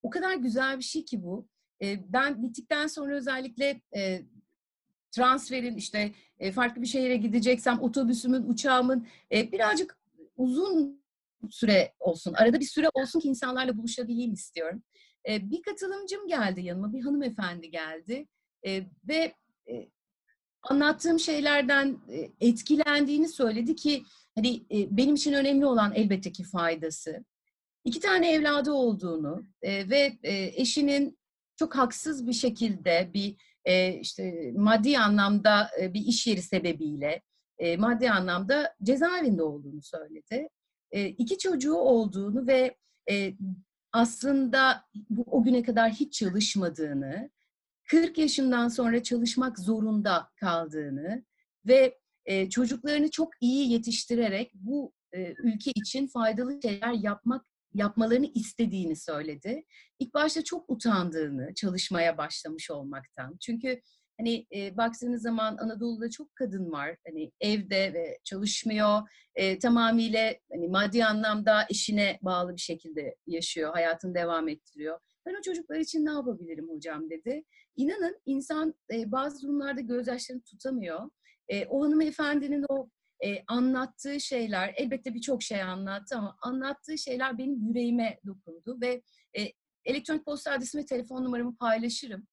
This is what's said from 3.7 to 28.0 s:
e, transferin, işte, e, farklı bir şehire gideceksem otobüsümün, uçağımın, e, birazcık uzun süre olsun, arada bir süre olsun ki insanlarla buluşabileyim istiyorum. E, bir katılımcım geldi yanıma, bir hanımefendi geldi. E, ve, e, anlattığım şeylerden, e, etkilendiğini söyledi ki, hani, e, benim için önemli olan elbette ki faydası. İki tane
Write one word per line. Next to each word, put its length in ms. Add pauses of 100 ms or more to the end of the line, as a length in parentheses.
e, 260 (880)
transferin, 640
işte, 360 (280)
e, 120
farklı 300
bir 60
şehire 300
gideceksem 640
otobüsümün, 720
uçağımın, 580 (240)
e, 200
birazcık 480 (360)
uzun 680 (460)
süre 500
olsun, 340
arada 260
bir 60
süre 280
olsun 260
ki 80
insanlarla 500
buluşabileyim 560
istiyorum. 500 (460)
E, 220
bir 100
katılımcım 680
geldi 340
yanıma, 320
bir 80
hanımefendi 720
geldi. 560 (400)
E, 160 (240)
ve, 260 (360)
e, 200 (720)
anlattığım 580
şeylerden, 760 (120)
e, 380
etkilendiğini 800
söyledi 480
ki, 280 (320)
hani, 200
e, 420
benim 180
için 180
önemli 320
olan 300
elbette 360
ki 120
faydası. 840 (580)
İki 160
tane 340